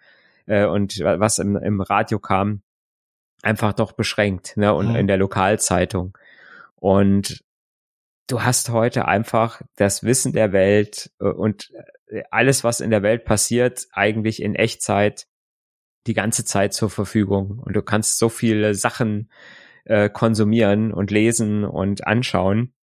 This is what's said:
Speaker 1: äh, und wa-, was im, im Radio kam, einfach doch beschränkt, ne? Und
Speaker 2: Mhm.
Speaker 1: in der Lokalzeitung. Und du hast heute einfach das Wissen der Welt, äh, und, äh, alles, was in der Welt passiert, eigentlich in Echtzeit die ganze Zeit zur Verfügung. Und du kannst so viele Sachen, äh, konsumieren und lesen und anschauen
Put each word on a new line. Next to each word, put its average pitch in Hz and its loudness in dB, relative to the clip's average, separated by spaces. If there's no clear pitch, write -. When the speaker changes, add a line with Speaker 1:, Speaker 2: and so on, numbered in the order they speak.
Speaker 1:
äh, 101 2
und 98 -2
wa-, 82 0
was 107 2
im, 101 -2
im 98 -2
Radio 104 -2
kam, 101 -2
einfach 107 0
doch 110 -2
beschränkt, 104 -2
ne? 104 4
Und 101 0
Speaker 2:
Mhm. 117 0
Speaker 1:
in 98 2
der 98 2
Lokalzeitung. 95 0
Und 98 2
du 113 -4
hast 123 0
heute 117 0
einfach 113 0
das 101 0
Wissen 107 0
der 107 2
Welt, 101 2
äh, 104 -6
und, - -4
äh, - -10
alles, 127 2
was 117 -2
in 110 -4
der 104 2
Welt 113 0
passiert, 120 0
eigentlich 107 0
in 101 -2
Echtzeit 104 0
die 113 -2
ganze 107 -2
Zeit 98 0
zur 110 -2
Verfügung. 98 -2
Und 101 -8
du 104 0
kannst - -2
so 113 2
viele 107 0
Sachen, 104 -4
äh, 104 2
konsumieren 110 2
und 98 -2
lesen 107 0
und 98 -4
anschauen 107 0